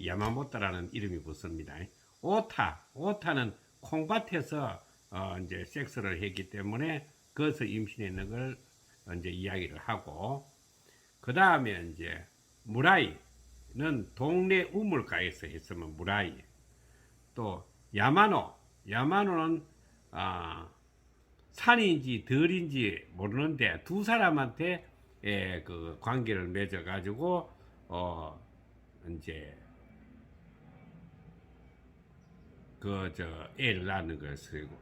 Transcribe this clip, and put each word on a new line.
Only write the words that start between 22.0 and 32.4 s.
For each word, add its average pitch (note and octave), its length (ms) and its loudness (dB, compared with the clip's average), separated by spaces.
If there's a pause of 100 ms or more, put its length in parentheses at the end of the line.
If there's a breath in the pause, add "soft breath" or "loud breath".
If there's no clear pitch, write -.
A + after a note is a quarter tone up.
덜인지 C#3 840 2
모르는데 G#2 720 0
두 G3 180 -2
사람한테, F3 840 2 (420)
예, F#2 380 -2
그 E2 360 -8
관계를 A2 480 0
맺어가지고, G2 1040 -2 (360 soft breath)
어, E2+ 520 -6 (680)
이제 D2+ 480 -10 (3250)